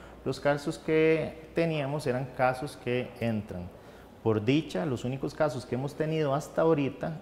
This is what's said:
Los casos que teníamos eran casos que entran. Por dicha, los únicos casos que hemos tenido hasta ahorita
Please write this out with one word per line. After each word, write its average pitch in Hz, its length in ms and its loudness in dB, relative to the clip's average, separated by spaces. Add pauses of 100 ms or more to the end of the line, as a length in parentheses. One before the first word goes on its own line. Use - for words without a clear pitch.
(260)
Los 131 140 -2
casos 147 400 0
que 160 720 2
teníamos 151 540 0
eran 127 180 0 (100)
casos 131 480 0
que 123 360 -2
entran. 98 500 -2 (540)
Por 107 200 4
dicha, 160 440 2
los 123 180 -2
únicos 135 300 -4
casos 139 320 0
que 120 80 -2
hemos 139 180 -4
tenido 156 400 0
hasta 151 300 0
ahorita 156 580 2